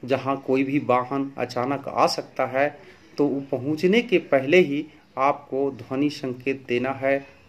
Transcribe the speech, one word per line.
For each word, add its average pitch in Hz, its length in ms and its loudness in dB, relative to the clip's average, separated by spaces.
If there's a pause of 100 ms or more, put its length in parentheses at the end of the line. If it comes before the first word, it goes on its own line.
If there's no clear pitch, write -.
जहां 131 320 0
कोई 135 260 0
भी 135 160 0
वाहन 127 580 0
अचानक 123 500 -4
आ 131 200 2
सकता - 380 -4
है, 135 340 -2 (380)
तो 147 80 4
वो 139 160 -2
पहुंचने 156 600 0
के 233 160 0
पहले 139 400 2
ही 147 280 2 (320)
आपको 139 540 0
ध्वनि 131 380 -2
संकेत 135 580 -6
देना 123 240 0
है 135 460 -2 (120)